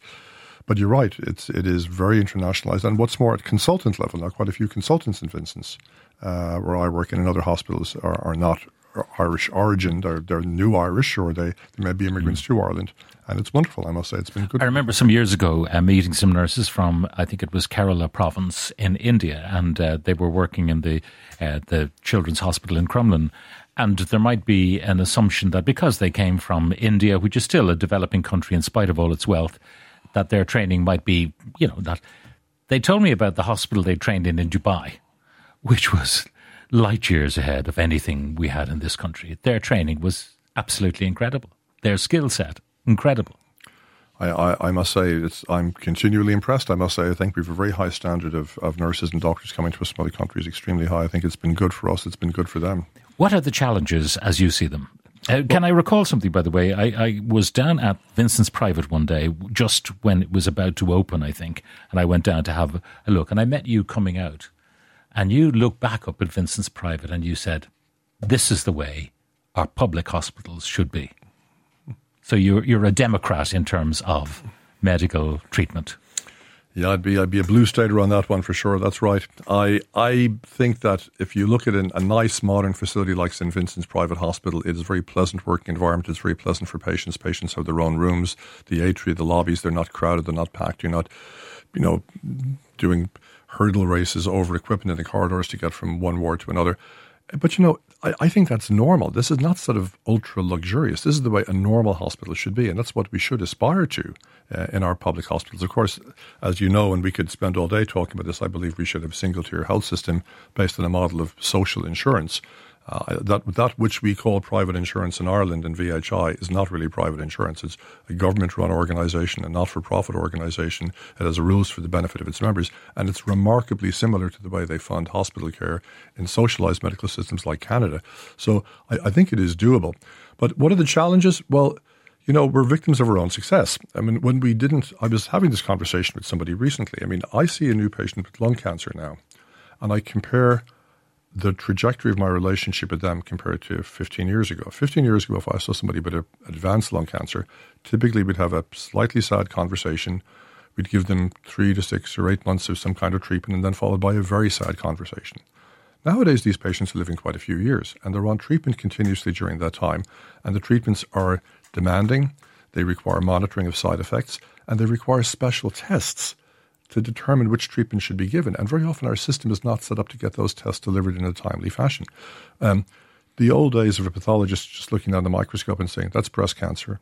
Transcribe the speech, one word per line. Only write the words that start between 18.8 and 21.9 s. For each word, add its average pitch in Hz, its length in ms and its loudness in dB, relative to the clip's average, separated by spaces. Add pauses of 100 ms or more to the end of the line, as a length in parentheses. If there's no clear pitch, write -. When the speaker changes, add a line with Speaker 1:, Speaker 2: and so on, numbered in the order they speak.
Speaker 2:
India, 92 520 0
and, 85 300 0
uh, 80 240 0
they 92 100 2
were 87 160 0
working 87 380 0
in 80 140 2
the, 80 200 -2 (380)
uh, 76 280 -2
the 76 220 0 (120)